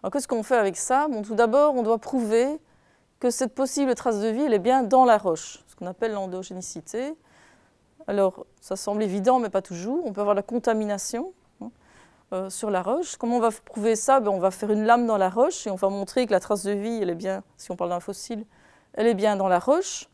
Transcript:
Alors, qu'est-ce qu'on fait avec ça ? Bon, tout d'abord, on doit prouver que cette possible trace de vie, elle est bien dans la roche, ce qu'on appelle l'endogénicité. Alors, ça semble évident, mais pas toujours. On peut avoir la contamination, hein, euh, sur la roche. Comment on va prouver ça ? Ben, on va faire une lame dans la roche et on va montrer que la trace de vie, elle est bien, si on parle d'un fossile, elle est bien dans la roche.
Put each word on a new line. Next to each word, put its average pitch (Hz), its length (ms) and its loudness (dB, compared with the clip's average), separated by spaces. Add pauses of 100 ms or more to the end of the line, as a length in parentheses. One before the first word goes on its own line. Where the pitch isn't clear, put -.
Alors, 190 100 -6
qu'est-ce 285 160 -4
qu'on 226 160 -2
fait 254 140 2
avec 202 200 2
ça ? 277 300 0
Bon, 220 160 -4
tout 220 100 -8
d'abord, 240 420 4
on 247 60 0
doit 226 160 2
prouver 240 640 0 (600)
que 247 100 2
cette 233 260 -2
possible 262 400 0
trace 226 240 -2
de 214 80 0
vie, 226 140 -2
elle 285 120 2
est 202 60 4
bien 247 240 2
dans 254 220 6
la 226 120 6
roche, 185 500 -4
ce - 80 -20
qu'on 175 120 -12
appelle 220 240 -4
l'endogénicité. 190 1040 -8 (880)
Alors, 196 400 0 (160)
ça - 140 -8
semble 208 260 -4
évident, 208 380 2
mais 220 100 -2
pas 190 140 -2
toujours. 226 420 -6
On 214 80 -6
peut 202 80 -6
avoir 208 140 2
la 202 80 -2
contamination, 226 920 -4 (280)
hein, 226 100 -12 (640)
euh, 190 180 -6
sur 214 180 -6
la 185 140 0
roche. 285 320 -2
Comment 240 220 -2
on - 20 2
va 226 100 4
prouver 220 460 -2
ça ? 269 240 4
Ben, 208 100 0
on 196 80 0
va 185 140 2
faire 202 180 -6
une 214 140 2
lame 233 240 6
dans 220 100 2
la 185 120 2
roche 247 360 0
et - 60 -4
on 190 40 -4
va 190 140 0
montrer 202 380 -2
que 214 60 0
la 185 60 4
trace 202 220 -2
de 196 100 -4
vie, 214 300 -4
elle 180 80 -2
est 170 60 -2
bien, 190 260 -6 (160)
si - 140 -14
on 180 40 -6
parle 180 140 -4
d'un 175 100 -2
fossile, 214 460 -10 (480)
elle 226 140 2
est 233 80 4
bien 202 220 2
dans 190 100 0
la 180 120 4
roche. 311 540 0